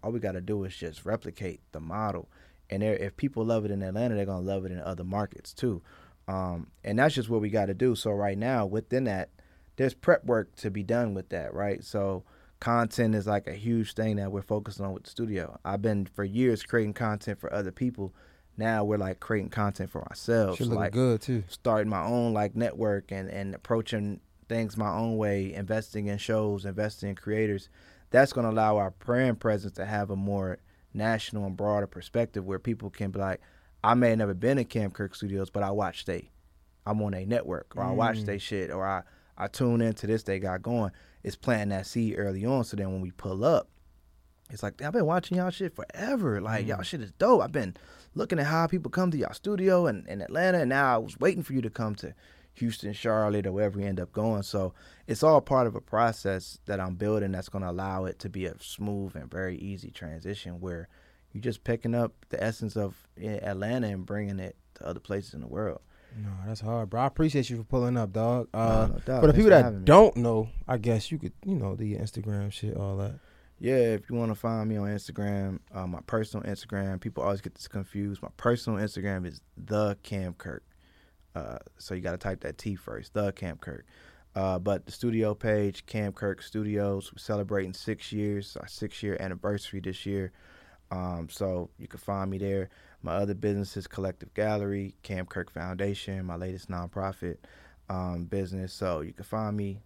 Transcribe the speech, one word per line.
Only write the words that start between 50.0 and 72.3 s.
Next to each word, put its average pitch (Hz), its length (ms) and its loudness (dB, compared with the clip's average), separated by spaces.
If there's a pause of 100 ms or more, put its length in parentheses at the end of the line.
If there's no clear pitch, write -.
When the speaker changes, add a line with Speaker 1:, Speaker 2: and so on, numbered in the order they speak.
Speaker 1:
in 98 140 -8
Atlanta, 180 400 2
and 135 80 2
now 131 260 4
I 117 40 4
was - 200 -6
waiting 175 240 4
for 135 120 -6
you 131 80 2
to 113 80 -2
come 107 260 -2
to - 180 -10 (420)
Houston, 110 360 -2
Charlotte, 104 540 2
or 95 60 -2
wherever 101 260 2
we 98 60 -2
end 98 140 -2
up 90 140 -6
going." 107 300 0
So 95 320 -2 (320)
it's - 160 0
all 156 180 10
part 127 260 4
of 107 80 0
a 107 60 -6
process 107 840 0
that 101 120 -2
I'm 92 160 -2
building 101 380 0
that's 95 160 -6
gonna 95 220 -6
allow 95 340 -4
it 95 160 -6
to - 80 -8
be 92 160 -6
a 87 160 -4
smooth 101 560 -6
and 76 140 -12
very 92 260 -4
easy 98 340 -10
transition 87 720 -10
where 87 280 -8 (440)
you're 104 80 -8
just 113 240 -4
picking 117 300 0
up 120 180 2 (160)
the - 160 -4
essence 110 320 -2
of, 101 320 -4 (100)
eh, 104 240 -6
Atlanta 107 460 -2
and 95 180 -4
bringing 101 320 -4
it 92 180 -8 (180)
to - 120 -12
other 90 140 -6
places 101 340 -6
in 76 60 -10
the 60 80 -10
world. 90 320 -4 (360)
Speaker 2:
No, 104 140 -6 (160)
that's 107 140 -6
hard, 110 300 -4
bro. 113 100 -2
I 131 60 2
appreciate 143 440 2
you 123 60 -4
for 113 80 -6
pulling 123 320 2
up, 107 160 0
dog. 117 420 2
Uh, 104 40 -2
Speaker 1:
Nah, 110 280 6
no - 180 2
doubt. - 160 2
Speaker 2:
for 156 60 10
the 151 60 10
Speaker 1:
Thanks - 40 8
Speaker 2:
people 208 100 10
Speaker 1:
for 214 40 12
Speaker 2:
that 160 140 12
Speaker 1:
having 110 160 0
me. 92 40 -4
Speaker 2:
don't 185 340 12
know, 113 300 4 (200)
I 127 100 2
guess 110 320 2
you 160 80 -4
could, 117 140 -6 (120)
you 196 120 0
know, 101 180 0
the 104 220 -4
Instagram 104 560 -4